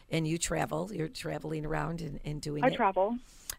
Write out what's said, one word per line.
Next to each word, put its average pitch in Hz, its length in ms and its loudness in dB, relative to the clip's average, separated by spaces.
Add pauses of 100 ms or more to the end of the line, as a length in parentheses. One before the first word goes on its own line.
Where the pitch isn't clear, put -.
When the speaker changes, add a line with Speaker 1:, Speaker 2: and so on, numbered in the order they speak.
Speaker 1:
and 160 180 2
you 165 80 2
travel. 160 560 0
You're 160 160 -2
traveling 156 560 -4
around 156 380 -2
and, 147 220 -6
and 151 180 -4
doing 147 200 -2
Speaker 2:
I 254 40 8
Speaker 1:
it. 262 80 6
Speaker 2:
travel. 196 420 4 (420)